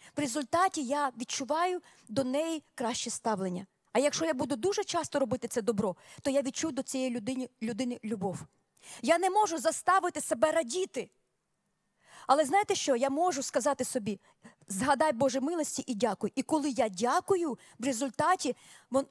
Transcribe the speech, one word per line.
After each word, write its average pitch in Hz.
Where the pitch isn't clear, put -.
в -
результаті 302
я 277
відчуваю 320
до 240
неї 294
краще 240
ставлення. 190
А -
якщо 285
я 320
буду 269
дуже 381
часто 330
робити 247
це 233
добро, 202
то -
я 277
відчую 269
до 262
цієї 262
людині, 247
людини 240
любов. 196
Я 311
не 370
можу 370
заставити 320
себе 311
радіти. 311
Але 285
знаєте 392
що? -
Я 254
можу 285
сказати 262
собі: 208
«Згадай 269
Божі 262
милості 294
і 247
дякуй». 202
І 262
коли 302
я 226
дякую, 285
в 220
результаті 277
вон-, 269